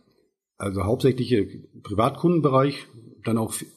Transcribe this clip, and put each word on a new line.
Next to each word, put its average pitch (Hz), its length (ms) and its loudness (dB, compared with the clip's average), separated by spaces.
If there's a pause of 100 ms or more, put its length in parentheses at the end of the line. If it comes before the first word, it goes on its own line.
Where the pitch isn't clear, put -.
(580)
Also 98 260 -4
hauptsächliche 120 640 2 (360)
Privatkundenbereich, 135 1040 0 (360)
dann 113 140 0
auch 110 160 -4
f-, - 120 -10 (120)